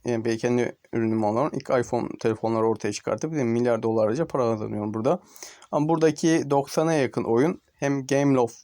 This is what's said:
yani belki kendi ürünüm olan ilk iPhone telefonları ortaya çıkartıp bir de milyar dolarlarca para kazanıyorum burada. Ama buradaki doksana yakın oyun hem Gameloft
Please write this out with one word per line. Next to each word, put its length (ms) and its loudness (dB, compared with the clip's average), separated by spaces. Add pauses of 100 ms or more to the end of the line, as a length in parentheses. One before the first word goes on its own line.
yani 200 -2
belki 120 0
kendi 400 0 (160)
ürünüm 300 0
olan 300 0
ilk 160 -8 (100)
iPhone 280 -2 (120)
telefonları 480 0
ortaya 260 -2
çıkartıp 380 -4
bir 60 -4
de 60 0
milyar 400 2
dolarlarca 440 0
para 160 -2
kazanıyorum 500 -2
burada. 260 0 (520)
Ama 180 0
buradaki 600 2
doksana 440 0
yakın 300 0
oyun 380 2 (180)
hem 280 -2
Gameloft 560 2